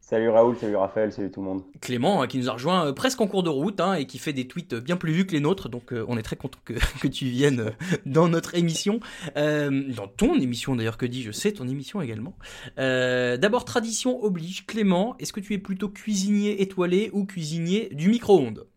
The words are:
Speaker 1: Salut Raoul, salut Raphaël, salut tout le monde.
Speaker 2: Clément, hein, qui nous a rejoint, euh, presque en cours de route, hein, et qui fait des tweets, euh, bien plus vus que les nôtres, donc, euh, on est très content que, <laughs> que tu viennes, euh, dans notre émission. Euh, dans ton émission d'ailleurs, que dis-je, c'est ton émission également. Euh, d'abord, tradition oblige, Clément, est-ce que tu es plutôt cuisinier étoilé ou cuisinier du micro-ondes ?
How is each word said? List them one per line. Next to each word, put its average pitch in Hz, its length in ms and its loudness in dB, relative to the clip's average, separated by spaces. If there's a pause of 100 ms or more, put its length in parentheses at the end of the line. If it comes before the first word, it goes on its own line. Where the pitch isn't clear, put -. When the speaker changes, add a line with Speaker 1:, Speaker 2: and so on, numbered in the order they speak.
Speaker 1:
Salut 113 280 0
Raoul, 117 280 6
salut 104 180 -4
Raphaël, 101 380 0
salut 98 180 -6
tout 98 100 -12
le 95 60 -6
monde. 95 160 -6 (180)
Speaker 2:
Clément, 143 400 0
hein, 127 60 2
qui 131 100 -6
nous 127 120 -2
a 117 60 -4
rejoint, 160 320 0
euh, 139 60 0
presque 262 280 -2
en 208 80 2
cours 190 160 0
de 170 40 2
route, 160 300 0
hein, 185 160 2
et 147 120 -2
qui - 120 -14
fait 156 140 -6
des 127 160 -4
tweets, - 240 -10
euh, 117 80 -4
bien 160 160 -2
plus 165 160 -2
vus 180 120 4
que 185 60 -6
les 160 80 0
nôtres, 151 300 0
donc, 123 240 -10
euh, 113 160 -4
on 120 100 -2
est 117 40 -4
très - 120 -8
content - 300 -12
que, - 80 4
<laughs> - 280 2
que - 60 0
tu 135 200 -2
viennes, 127 340 4
euh, 110 100 -2 (360)
dans 151 200 6
notre 165 300 0
émission. 175 420 2 (380)
Euh, 147 480 2 (100)
dans 101 140 -8
ton 262 260 2
émission 131 400 0
d'ailleurs, 110 220 -2
que 127 100 -2
dis-je, 120 240 -6
c'est 202 220 -2
ton 135 160 -8
émission 147 340 -6
également. 127 340 -8 (440)
Euh, 127 560 2
d'abord, 214 280 2
tradition 240 600 -2
oblige, 185 420 -4
Clément, 208 540 2
est-ce - 120 -8
que - 60 -8
tu 202 160 -6
es 196 40 -2
plutôt 196 300 -6
cuisinier 208 720 0
étoilé 190 520 2
ou 202 120 0
cuisinier 170 680 -2
du 151 160 2
micro-ondes ? 180 580 4 (100)